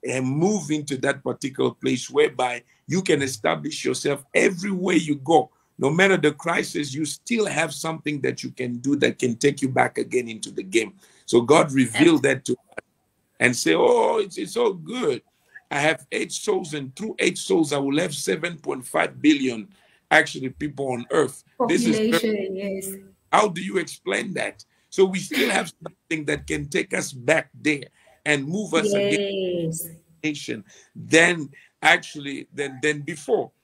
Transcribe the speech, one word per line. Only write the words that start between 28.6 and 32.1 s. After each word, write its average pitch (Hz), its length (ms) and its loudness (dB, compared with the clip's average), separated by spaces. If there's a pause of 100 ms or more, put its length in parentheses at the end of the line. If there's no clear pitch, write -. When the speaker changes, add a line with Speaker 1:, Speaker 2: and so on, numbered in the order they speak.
Speaker 1:
us 165 180 2
Speaker 2:
Yes. 202 220 2
Speaker 1:
against 185 720 -4 (360)
nation. 143 400 -6 (320)
Then 156 540 2 (320)
actually, 147 720 0